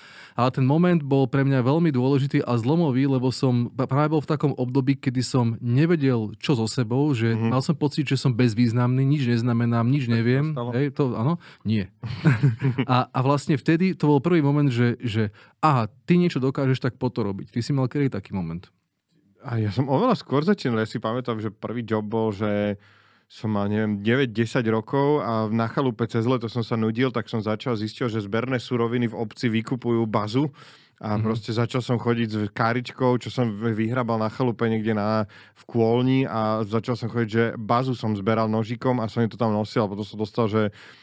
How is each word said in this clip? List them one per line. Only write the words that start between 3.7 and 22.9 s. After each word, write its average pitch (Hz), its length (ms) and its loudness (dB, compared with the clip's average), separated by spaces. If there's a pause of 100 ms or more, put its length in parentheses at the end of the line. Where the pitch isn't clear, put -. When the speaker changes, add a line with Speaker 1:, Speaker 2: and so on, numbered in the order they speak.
Speaker 1:
práve 151 240 2
bol 151 80 2
v - 80 -12
takom 147 240 0
období, 127 400 0
kedy 127 320 -2
som 117 320 0
nevedel, 123 800 2
čo - 160 0
so 110 160 0
sebou, 131 420 0
že 113 220 2
Speaker 2:
Mhm. 113 160 0
Speaker 1:
mal 127 100 2
som 143 140 0
pocit, 143 320 -2
že 139 80 0
som 135 160 2
bezvýznamný, 123 720 2
nič 135 240 2
neznamenám, 117 640 2
nič 135 160 2
Speaker 2:
Tak - 20 -2
to 117 60 2
Speaker 1:
neviem. 123 300 2 (100)
Speaker 2:
stalo? 123 160 -6
Speaker 1:
Hej, 127 240 0
to, - 80 0 (160)
áno, 139 160 0 (320)
nie. 107 240 -2 (160)
Speaker 2:
<laughs> 127 800 2
Speaker 1:
A, 123 240 2
a - 120 -4
vlastne 143 360 2
vtedy 170 400 2
to - 80 0
bol 147 160 6
prvý 170 200 4
moment, 143 280 2
že, 120 320 2
že 107 280 -2 (320)
aha, 131 280 4 (160)
ty 175 120 6
niečo 175 200 2
dokážeš, 131 440 0
tak 127 160 -2
poď 127 120 -2
to - 160 -6
robiť. 98 240 -6
Ty 120 120 -4
si 147 120 -4
mal 131 120 2
kedy 139 240 -2
taký - 240 -8
moment? 87 360 -6 (680)
Speaker 2:
A 120 160 -8
ja 107 160 -2
som 123 160 -2
oveľa 180 300 2
skôr 139 260 0
začínal. 131 400 0
Ja 110 40 -4
si 120 120 -8
pamätám, 113 400 -4
že 110 140 -4
prvý 110 260 -8
job 107 240 -2
bol, 110 300 0
že 104 420 0 (540)